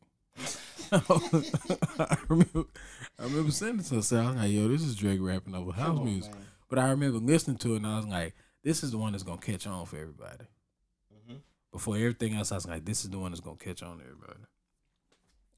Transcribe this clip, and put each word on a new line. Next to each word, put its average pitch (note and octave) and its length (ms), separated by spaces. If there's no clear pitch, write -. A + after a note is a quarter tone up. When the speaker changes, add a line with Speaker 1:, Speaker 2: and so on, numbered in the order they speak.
Speaker 1:
<laughs> - 540
I - 1300
remember, E3 360
I - 40
remember D3 280
saying A3 260
this D#3+ 120
to C3+ 60
myself, A2+ 320
I - 40
was B2+ 100
like, G2+ 100
"Yo, G#2+ 160
this D3 160
is C3 120
Drake G2+ 260
rapping F#2 340
over F#2 160
house A#2+ 160
Speaker 2:
Come D#3+ 120
on, C3+ 60
Speaker 1:
music." G2 300
Speaker 2:
man. - 80
Speaker 1:
But B2+ 100
I C3 100
remember C3+ 280
listening C3+ 400
to A#2 160
it, A2 40
and G#2+ 100
I G#2+ 100
was G#2+ 80
like, F2 300
"This D3+ 200
is C3+ 80
the A2 60
one G#2+ 160
that's F#2+ 100
gonna F2 180
catch G2+ 240
on F#2 220
for D#2 100
everybody." D#2 480
Speaker 2:
Mm-hmm. A#2 240
Speaker 1:
Before - 240
everything A2+ 400
else, G#2 160
I G2+ 40
was E2+ 120
like, D#2+ 180
"This G#2 200
is G2 40
the G2 80
one F#2 140
that's E2 100
gonna D#2+ 160
catch F2+ 240
on F2 160
to D2 60
everybody." - 360